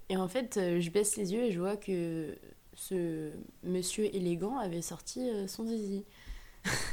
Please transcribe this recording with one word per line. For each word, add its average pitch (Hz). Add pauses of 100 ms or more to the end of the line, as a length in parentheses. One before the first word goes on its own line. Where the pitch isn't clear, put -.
Et 185
en 185
fait, 254
euh, 175
je 170
baisse 202
les 196
yeux 240
et 220
je 170
vois 196
que 170 (400)
ce 165 (320)
monsieur 180 (120)
élégant 180
avait 170
sorti, 247
euh, 202
son 226
zizi. 208 (600)
<laughs> 180 (220)